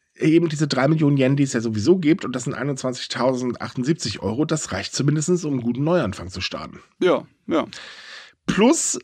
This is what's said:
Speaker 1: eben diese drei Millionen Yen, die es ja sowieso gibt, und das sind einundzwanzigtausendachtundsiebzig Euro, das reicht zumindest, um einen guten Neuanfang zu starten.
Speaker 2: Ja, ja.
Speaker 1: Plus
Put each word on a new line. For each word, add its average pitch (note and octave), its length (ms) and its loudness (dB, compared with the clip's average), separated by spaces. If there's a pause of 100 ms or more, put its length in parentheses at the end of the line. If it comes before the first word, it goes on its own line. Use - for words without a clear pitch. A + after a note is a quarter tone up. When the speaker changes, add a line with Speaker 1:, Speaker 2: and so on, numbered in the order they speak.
(140)
Speaker 1:
eben E3 340 4
diese D3+ 200 0
drei C3 180 2
Millionen D3+ 300 4
Yen, C3 180 4
die C#3+ 80 2
es C3+ 120 0
ja B2 60 0
sowieso A2+ 380 2
gibt, D#3 260 2
und B2 120 -4
das A#2 80 -8
sind C#3 100 -4
einundzwanzigtausendachtundsiebzig B2+ 1700 -4
Euro, A2 220 0
das D#3 260 -2
reicht G2 240 -6
zumindest, D#3 500 0
um D3 100 -2
einen B2 80 -2
guten A#2+ 200 -2
Neuanfang A#2+ 480 0
zu F#2+ 100 -10
starten. - 380 -10 (220)
Speaker 2:
Ja, F3 260 2 (220)
ja. D3+ 180 0 (800)
Speaker 1:
Plus A3+ 580 2